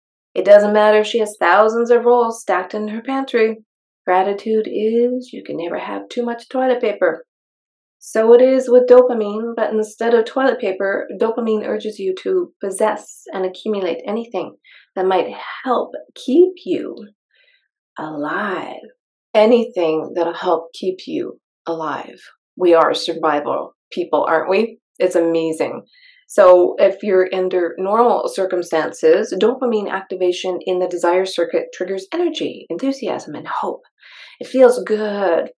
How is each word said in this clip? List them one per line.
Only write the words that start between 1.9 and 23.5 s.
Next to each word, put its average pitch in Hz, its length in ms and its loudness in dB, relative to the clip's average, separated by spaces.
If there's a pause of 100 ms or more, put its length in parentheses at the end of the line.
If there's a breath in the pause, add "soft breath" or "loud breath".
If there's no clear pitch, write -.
rolls 240 360 2
stacked 185 320 -4
in 214 160 -6
her 220 120 -10
pantry. 240 560 -2 (480)
Gratitude 202 640 0
is 240 640 -2
you - 100 -14
can 147 140 -10
never 165 220 -6
have 202 300 -10
too 240 140 -6
much 233 240 -8
toilet 254 320 -2
paper. 196 460 -2 (760)
So 226 340 2
it 240 80 10
is 262 280 4
with 247 180 6
dopamine, 233 680 4
but 226 160 -2
instead 220 420 -2
of 226 120 4
toilet 262 340 0
paper, 196 480 -4 (120)
dopamine 220 480 -2
urges 214 300 -6
you 190 220 -4
to 185 420 -4
possess 208 600 -4 (100)
and 190 100 -6
accumulate 185 600 -6
anything 202 500 -8 (400 soft breath)
that 185 120 -2
might 185 260 0 (300)
help 247 280 -2 (240)
keep 349 380 2 (100)
you - 320 -6 (1000)
alive. 156 840 -8 (540)
Anything 214 840 2
that'll 170 180 -2
help 170 400 -4
keep - 340 -8
you - 320 -8 (260)
alive." 160 560 -8 (340)
We 175 180 4
are 160 200 4
survival 151 800 -4 (160)